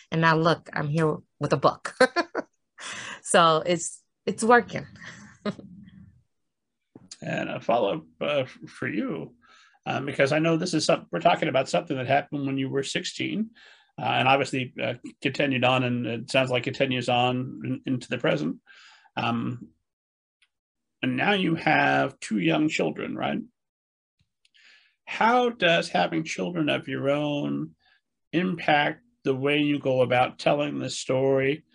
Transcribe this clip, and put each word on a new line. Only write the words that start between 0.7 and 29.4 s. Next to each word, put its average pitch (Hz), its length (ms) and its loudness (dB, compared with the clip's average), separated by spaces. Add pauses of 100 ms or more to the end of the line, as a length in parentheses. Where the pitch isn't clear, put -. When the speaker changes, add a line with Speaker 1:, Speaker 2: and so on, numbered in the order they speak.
Speaker 1:
I'm 151 160 -4
here 156 280 0 (220)
with 143 140 -2
a 156 40 4
book. - 440 -2
<laughs> 254 40 8 (1200)
So 165 380 6
it's, 175 380 -4 (240)
it's 202 180 -4
working. 240 480 4
<laughs> - 40 -20 (2250)
Speaker 2:
And 160 260 -6
a - 100 -8
follow-up, 117 440 0 (180)
uh, 147 200 0
f-, - 180 -8 (100)
for - 180 -10
you, 170 460 -6 (540)
um, 127 180 -2
because 139 260 2
I 151 100 2
know 165 180 2
this 180 160 -2
is 156 100 0
some-, - 260 2
we're 170 100 -4
talking 175 280 2
about 135 220 0
something 170 260 -2
that 127 100 -4
happened 143 400 0
when 135 120 -2
you 135 100 -2
were 135 140 -2
sixteen, - 680 -4 (480)
uh, 156 60 -6
and 127 240 2
obviously, 135 540 0
uh, 120 120 -2 (280)
continued 131 420 0
on, 127 200 4
and 123 220 -2
it 117 240 -6
sounds 131 200 2
like 123 140 0
continues 127 440 0
on 123 560 0
in, 127 220 -6
into 127 240 -4
the 127 80 -2
present. 151 400 -2 (580)
Um, 120 520 -4 (1300)
and 127 140 -2
now 147 160 0
you 185 220 0
have 139 680 0
two - 180 -4
young 160 300 2
children, - 480 -4
right? - 240 -4 (1700)
How 240 420 2
does 170 400 2
having 165 360 0
children 175 440 -4
of 135 200 -2
your 131 200 -2
own 147 640 -2 (640)
impact 160 640 2 (220)
the 135 120 0
way 143 240 0